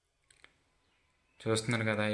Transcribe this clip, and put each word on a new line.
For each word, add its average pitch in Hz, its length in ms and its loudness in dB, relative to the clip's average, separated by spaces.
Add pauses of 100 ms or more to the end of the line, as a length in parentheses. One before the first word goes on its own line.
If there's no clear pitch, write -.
(1400)
చూస్తున్నారు 113 520 0
కదా, 107 220 0